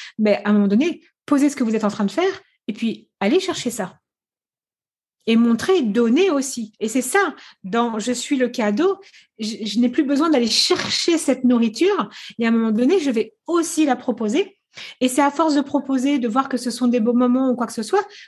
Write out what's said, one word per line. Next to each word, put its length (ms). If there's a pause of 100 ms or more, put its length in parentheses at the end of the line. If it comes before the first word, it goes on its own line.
(180)
mais 260
à 60
un 40
moment 140
donné, 340 (220)
posez 260
ce 40
que 80
vous 140
êtes 80
en 40
train 160
de 60
faire 320 (240)
et 60
puis 360 (120)
allez 180
chercher 320
ça. 240 (1400)
Et 60
montrer, 460
donner 480
aussi. 500
Et 80
c'est 140
ça, 320 (280)
dans 360
Je 140
suis 260
le 100
cadeau, 500 (400)
je, 240
je 160
n'ai 120
plus 140
besoin 260
d'aller 160
chercher 720
cette 260
nourriture. 640 (300)
Et 80
à 20
un 20
moment 200
donné, 280
je 120
vais 240 (120)
aussi 380
la 100
proposer. 640 (460)
Et 60
c'est 120
à 100
force 240
de 60
proposer, 580
de 100
voir 200
que 80
ce 140
sont 160
des 140
beaux 120
moments 380
ou 60
quoi 100
que 80
ce 80
soit, 260 (200)